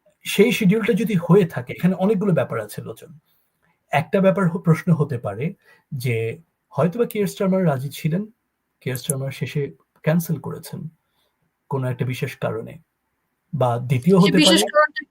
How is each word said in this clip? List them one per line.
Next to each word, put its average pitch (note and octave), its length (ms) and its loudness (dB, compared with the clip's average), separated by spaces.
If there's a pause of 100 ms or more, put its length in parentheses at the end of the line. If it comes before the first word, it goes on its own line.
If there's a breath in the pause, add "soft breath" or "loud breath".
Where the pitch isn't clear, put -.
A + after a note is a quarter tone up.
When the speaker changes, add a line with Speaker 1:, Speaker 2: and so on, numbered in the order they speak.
(240)
Speaker 1:
সেই A3 280 4
শিডিউলটা G#3+ 400 2
যদি G#3+ 220 0
হয়ে F3 320 4
থাকে, A#2+ 260 -10
এখানে F3+ 220 0
অনেকগুলো F#3+ 380 0
ব্যাপার A#2+ 280 -2
আছে G#2+ 220 -12
লোচন। A2+ 360 -16 (720)
একটা F3+ 300 0
ব্যাপার F#3+ 280 2
হ-, E3+ 100 -2
প্রশ্ন E3+ 340 2
হতে C3+ 260 0
পারে A#2 360 -6 (380 soft breath)
যে, A#2 460 -4 (300)
হয়তোবা F3+ 360 0
কিয়ার G#3+ 220 -2
স্টারমার F#3+ 400 0
রাজি C#3 220 0
ছিলেন, E3 380 -4 (540)
কিয়ার B2+ 160 -6
স্টারমার C3+ 340 -6
শেষে C#3 420 -6 (300)
ক্যান্সেল E3 340 0
করেছেন - 520 -12 (800)
কোনো B2+ 180 -4
একটা B2 180 -4
বিশেষ B2 320 -6
কারণে। A#2 420 -8 (760)
বা B2 240 2
দ্বিতীয় B2+ 380 2
Speaker 2:
সে F3+ 40 8
Speaker 1:
হতে G3 120 6
Speaker 2:
বিশেষ - 180 6
Speaker 1:
পারে - 220 2
Speaker 2:
কারণটা D4+ 380 0